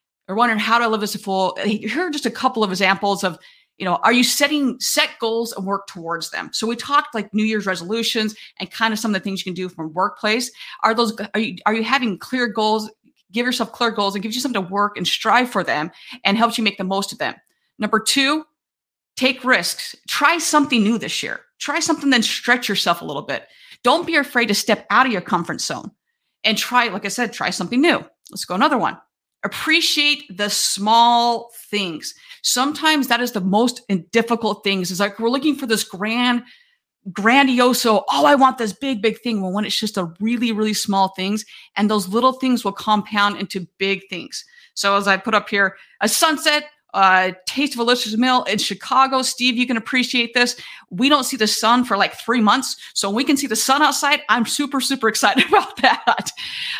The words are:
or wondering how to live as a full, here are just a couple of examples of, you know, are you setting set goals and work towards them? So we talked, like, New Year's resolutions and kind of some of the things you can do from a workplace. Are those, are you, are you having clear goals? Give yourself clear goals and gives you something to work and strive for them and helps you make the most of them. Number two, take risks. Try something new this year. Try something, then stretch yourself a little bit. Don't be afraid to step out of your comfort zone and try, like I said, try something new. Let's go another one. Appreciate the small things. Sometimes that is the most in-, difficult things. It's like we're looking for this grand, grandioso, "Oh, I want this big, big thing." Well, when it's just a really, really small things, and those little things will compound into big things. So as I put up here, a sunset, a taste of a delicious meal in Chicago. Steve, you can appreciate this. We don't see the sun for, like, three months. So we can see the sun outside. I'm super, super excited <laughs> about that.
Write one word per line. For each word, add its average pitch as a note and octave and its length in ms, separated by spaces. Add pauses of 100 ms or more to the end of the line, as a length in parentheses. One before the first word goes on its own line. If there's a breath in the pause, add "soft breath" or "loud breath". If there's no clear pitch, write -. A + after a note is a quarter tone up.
(280)
or F#3+ 60
wondering A3+ 260
how A3 180
to A#3 100
live A3 140
as G#3 120
a G3+ 40
full, F#3+ 460
here A3+ 420
are E4+ 40
just C#4+ 160
a A3+ 40
couple B3+ 320
of G3 80
examples F#3+ 540
of, F3 140 (400 soft breath)
you - 60
know, F3 120
are - 160
you B3 120
setting C#4 560
set D4 300 (100)
goals A3+ 320
and F#3+ 140
work G3 200
towards E3 440
them? - 220
So - 140
we A#3 100
talked, C#4+ 380
like, G#3 200
New G#3+ 100
Year's G#3+ 220
resolutions G#3+ 680 (240 loud breath)
and G3 120
kind A3+ 240
of G#3+ 40
some G#3+ 160
of F#3 60
the - 20
things F#3+ 180
you - 40
can F#3 100
do F#3 140
from E3 160
a D#3+ 40
workplace. G#3 640 (320 loud breath)
Are A3+ 120
those, A3+ 200 (200)
are G#3+ 60
you, F#3 260
are G#3+ 80
you A3+ 100
having A#3 320
clear B3 320
goals? G#3+ 420 (420)
Give A#3+ 120
yourself B3 280
clear A#3 180
goals G3 240
and G3+ 80
gives A3 120
you B3+ 60
something A#3+ 220
to E3+ 100
work G3+ 240
and F3+ 100
strive A#3+ 440
for F#3+ 120
them D3 280 (340 loud breath)
and G3+ 140
helps A3+ 180
you A3+ 80
make G3+ 140
the F#3+ 60
most G3 280
of - 60
them. C3+ 160 (440)
Number G#3 220
two, C#4 460 (720)
take C4 280
risks. A3 500 (140)
Try E4 300
something C#4 440
new A3 140
this - 260
year. - 200 (160)
Try D4+ 220
something, D#4 280
then A#3+ 140
stretch B3 480
yourself F#3 320
a - 20
little C#3+ 180
bit. - 240 (360 loud breath)
Don't D4+ 240
be E4 100
afraid B3+ 300
to G#3 80
step - 340
out A#3 160
of B3+ 80
your F#3 80
comfort E3+ 400
zone - 300 (540)
and A3 120
try, A#3+ 320
like F#3+ 160
I G3+ 40
said, A#3 240
try G3 180
something F#3+ 300
new. D4 220 (280)
Let's - 160
go F3+ 80
another C4+ 240
one. F3 180 (480)
Appreciate D#4 800 (100)
the G#3 140
small A#3 1040 (180)
things. F#3+ 440 (280 loud breath)
Sometimes D4 640
that A#3 120
is A#3+ 100
the G#3+ 100
most G#3 480
in-, F3+ 220
difficult A3+ 540
things. F#3+ 260
It's F3 80
like G3 220
we're A3+ 80
looking C4+ 260
for C4+ 120
this A3 180
grand, A#3+ 580 (680 soft breath)
grandioso, B3 1000
"Oh, D4 160
I C#4+ 80
want C4 240
this A3 140
big, C4 300
big A3 180
thing." A3 220
Well, F#3 100
when G3+ 120
it's G3 140
just G#3+ 200
a E3+ 200
really, A3+ 320
really G#3+ 240
small G3 340
things, G3 360 (320 loud breath)
and G3+ 120
those G#3 200
little A#3+ 240
things B3+ 320
will G3 80
compound G3+ 640
into F#3 300 (100)
big F#3+ 300
things. - 360 (300 soft breath)
So G3+ 220
as G3+ 100
I G3 100
put G#3+ 180
up G#3 140
here, G3 280 (240 loud breath)
a A3 80
sunset, D4+ 560 (320)
a F#3 380 (120)
taste C#4 280
of A#3 60
a - 20
delicious A#3 340
meal B3+ 280
in G3 140
Chicago. C4 640
Steve, B3 360
you B3 100
can B3 100
appreciate A#3+ 560
this. A#3+ 260 (300 loud breath)
We G#3 200
don't C#4+ 160
see C4 120
the A3 100
sun A#3 380
for, A3 120
like, G3 180
three A#3+ 260
months. A3+ 360 (180 loud breath)
So G3+ 160
we A3 120
can D4 140
see C#4+ 100
the - 80
sun C#4 280
outside. C#4+ 480
I'm A3+ 160
super, C#4+ 340
super B3 280
excited - 380
<laughs> - 20
about - 340
that. - 480 (500 loud breath)